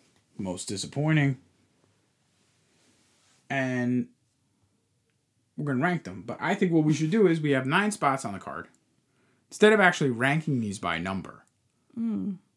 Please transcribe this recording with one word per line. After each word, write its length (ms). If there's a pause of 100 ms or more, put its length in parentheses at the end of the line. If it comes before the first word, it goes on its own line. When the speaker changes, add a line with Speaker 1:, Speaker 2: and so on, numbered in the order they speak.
(380)
Speaker 1:
most 300
disappointing. 680 (2000)
And 580 (1500)
we're 160
gonna 100
rank 200
them. 220
But 140
I 160
think 160
what 120
we 100
should 180
do 160
is 140
we 100
have 140
nine 260
spots 340
on 80
the 60
card. 280 (840)
Instead 240
of 60
actually 300
ranking 500
these 200
by 180
number, 480 (540)
Speaker 2:
Mm. 380 (200)